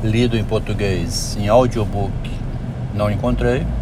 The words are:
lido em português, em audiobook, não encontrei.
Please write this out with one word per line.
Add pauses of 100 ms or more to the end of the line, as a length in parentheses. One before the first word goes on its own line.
lido
em
português,
em
audiobook, (640)
não
encontrei. (140)